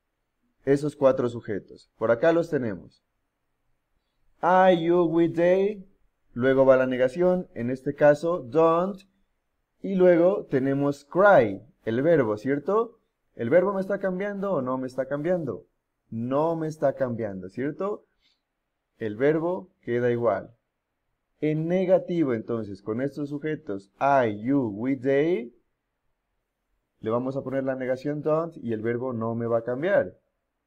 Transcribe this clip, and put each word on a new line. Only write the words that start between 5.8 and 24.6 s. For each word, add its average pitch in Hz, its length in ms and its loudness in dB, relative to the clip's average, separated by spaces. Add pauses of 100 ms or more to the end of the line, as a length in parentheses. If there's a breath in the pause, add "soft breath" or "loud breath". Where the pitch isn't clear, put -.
Luego 131 320 4
va 131 120 8
la 131 80 2
negación, 175 720 0
en 120 160 -4
este 143 240 -6
caso, 151 460 2
don't. 165 600 0 (800)
Y 190 140 -4
luego 180 500 4
tenemos 139 600 -2
cry, 160 560 4 (220)
el 117 200 -2
verbo, 131 340 2
¿cierto? 190 600 -4 (360)
¿El 120 140 -6
verbo 185 240 4
me 190 80 -4
está 196 180 -4
cambiando 196 540 -6
o 143 80 -2
no 127 160 -4
me 131 100 -6
está 127 200 -6
cambiando? 147 580 -4 (440)
No 135 460 -2
me 160 120 -4
está 147 260 -2
cambiando, 107 560 -6
¿cierto? 156 560 -6 (920)
El 107 200 -8
verbo 165 520 -2 (120)
queda 120 300 -2
igual. 113 440 -2 (840)
En 156 260 -2
negativo, 175 680 0
entonces, 110 480 -6
con 110 200 -6
estos 143 280 -6
sujetos, 147 680 -10
I, 127 420 2
you, 131 260 0